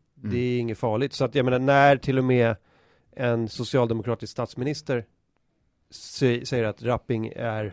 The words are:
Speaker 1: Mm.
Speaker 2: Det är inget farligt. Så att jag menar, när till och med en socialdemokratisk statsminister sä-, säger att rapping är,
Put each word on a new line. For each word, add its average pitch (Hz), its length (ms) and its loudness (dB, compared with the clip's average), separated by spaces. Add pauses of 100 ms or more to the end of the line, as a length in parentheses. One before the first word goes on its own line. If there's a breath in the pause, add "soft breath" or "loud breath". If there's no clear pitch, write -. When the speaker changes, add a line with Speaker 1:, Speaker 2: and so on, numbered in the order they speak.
(220)
Speaker 1:
Mm. 107 120 -4
Speaker 2:
Det 123 60 0
är 123 200 0
inget 117 180 -4
farligt. 120 340 -2
Så 139 120 -2
att 120 100 -4
jag 131 100 2
menar, 127 140 2
när 139 380 6
till 131 220 -2
och 131 60 2
med 120 320 4 (600)
en 117 320 -2
socialdemokratisk 113 840 -2
statsminister 127 720 -4 (840)
sä-, 123 560 -2
säger 120 180 -2
att 107 180 -4
rapping 113 540 -2
är, 110 360 -4